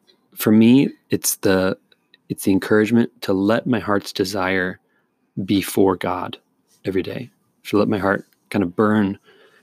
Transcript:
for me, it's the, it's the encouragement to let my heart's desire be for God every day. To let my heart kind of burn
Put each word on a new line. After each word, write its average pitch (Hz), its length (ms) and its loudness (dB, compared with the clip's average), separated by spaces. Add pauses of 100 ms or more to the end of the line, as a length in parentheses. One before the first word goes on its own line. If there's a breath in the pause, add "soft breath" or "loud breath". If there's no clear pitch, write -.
(340)
for - 180 0
me, 117 380 6 (200)
it's - 260 -4
the, 95 400 0 (520)
it's - 160 -10
the 101 80 2
encouragement 107 580 2 (120)
to 101 100 -4
let 98 340 0
my 117 140 0
heart's 101 320 -4
desire 92 680 -4 (680)
be 98 180 0
for 95 340 0
God 90 420 -8 (460)
every 95 180 -4
day. - 280 -10 (340)
To 107 140 -2
let 104 100 2
my 107 100 -2
heart 95 260 -2 (260)
kind 104 120 0
of 87 140 -4
burn 107 420 0 (440 soft breath)